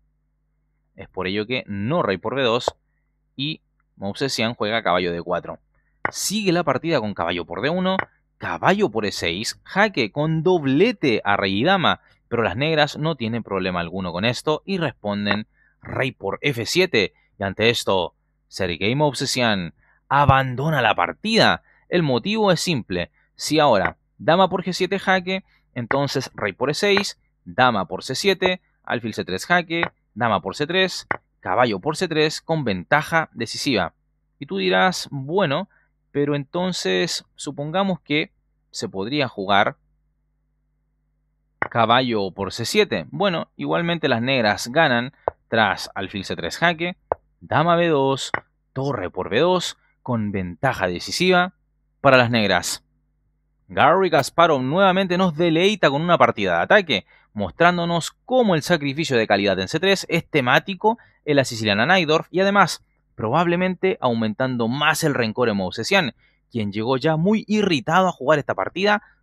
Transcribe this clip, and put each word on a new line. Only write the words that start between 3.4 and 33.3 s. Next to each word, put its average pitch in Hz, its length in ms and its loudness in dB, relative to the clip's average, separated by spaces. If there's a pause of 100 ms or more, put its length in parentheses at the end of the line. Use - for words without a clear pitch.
Movsesian 113 580 -4
juega 110 300 -2
caballo 90 280 2
D 85 120 -6
cuatro. 82 340 -6 (540)
Sigue 196 400 -2
la 175 120 0
partida 147 360 -2
con 104 160 -6
caballo 87 300 -4
por 85 180 -10
D 139 80 0
uno, 185 260 -2 (400)
caballo 120 520 2
por 107 180 -2
E 92 40 -4
seis, - 520 -4
jaque 185 480 0
con 160 320 0
doblete 156 800 2
a 101 120 2
rey 98 260 0
y - 20 0
dama, 156 380 2 (260)
pero 117 160 -2
las 95 120 -2
negras 147 420 0
no 156 180 -2
tienen 113 260 -4
problema 92 380 -2
alguno 87 320 -6
con 90 120 -4
esto 135 420 -2
y 196 120 -4
responden 104 680 -4 (340)
rey 131 300 -4
por 98 300 -8
F 117 260 -2
siete. 160 460 2 (260)
Y 101 40 -4
ante 104 260 2
esto, 95 460 0 (320)
Sergei 95 480 -4
Movsesian 123 760 0 (360)
abandona 135 720 0
la 107 140 2
partida. 101 680 0 (260)
El 175 140 0
motivo 185 480 0
es 160 80 0
simple. 98 520 -4 (240)
Si - 240 -2
ahora 98 380 2 (200)
dama 170 320 2
por 185 140 -4
G 180 100 -4
siete 185 260 -2
jaque, 190 440 -2 (300)
entonces 135 640 -4
rey 104 180 -4
por 127 160 -4
E 151 40 -2
seis, 202 460 -2 (260)
dama 104 400 2
por 90 180 -10
C 131 100 -8
siete, 185 480 -2 (220)
alfil 113 300 -6
C 101 100 -4
tres 90 220 -6
jaque, 170 440 -2 (240)
dama 107 280 0
por 95 140 -8
C 147 120 -4
tres, 185 400 -2 (320)
caballo 104 400 0
por 147 160 -4
C 180 120 -4
tres 156 340 0
con 160 220 -2
ventaja 143 680 0